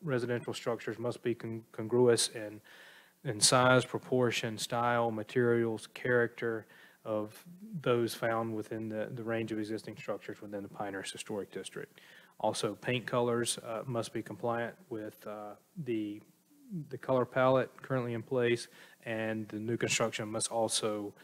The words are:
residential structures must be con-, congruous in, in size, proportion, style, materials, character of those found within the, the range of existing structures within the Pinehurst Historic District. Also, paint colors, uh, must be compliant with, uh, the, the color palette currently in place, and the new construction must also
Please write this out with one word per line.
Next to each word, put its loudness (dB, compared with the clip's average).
residential -2
structures -4
must -4
be 2
con-, -8
congruous 6
in, -10
in -4
size, 8
proportion, 0
style, 2
materials, 2
character 0
of -4
those 2
found 0
within -6
the, -4
the -8
range -2
of -4
existing -6
structures -8
within -8
the -10
Pinehurst -8
Historic -6
District. -12
Also, 0
paint -2
colors, 2
uh, -4
must -4
be -4
compliant -4
with, -8
uh, -10
the, -2
the -8
color 2
palette 4
currently -2
in -4
place, 2
and -2
the -6
new -2
construction 0
must -4
also 0